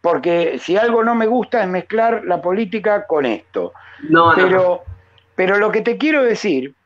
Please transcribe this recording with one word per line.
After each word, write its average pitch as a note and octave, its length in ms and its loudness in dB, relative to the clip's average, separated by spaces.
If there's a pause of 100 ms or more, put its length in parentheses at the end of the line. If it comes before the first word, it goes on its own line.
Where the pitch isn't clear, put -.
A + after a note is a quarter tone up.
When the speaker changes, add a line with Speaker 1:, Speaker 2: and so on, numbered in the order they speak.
Speaker 1:
Porque E3 580 0
si E3+ 180 -2
algo A3+ 260 2
no A#3 120 0
me A3+ 120 0
gusta A3+ 360 0
es F#3+ 60 -2
mezclar A3 580 -2
la F3 160 -2
política G#3 640 -2
con D3+ 180 0
esto. G#2 480 -6 (380)
Speaker 2:
No, E3 180 6
no, - 60 4
Speaker 1:
Pero, F#3 160 4
Speaker 2:
no. F3+ 300 2 (540)
Speaker 1:
pero F#3+ 220 0
lo G#3 160 0
que A3 80 0
te A#3 160 -2
quiero D4 260 0
decir F3 520 -2 (120)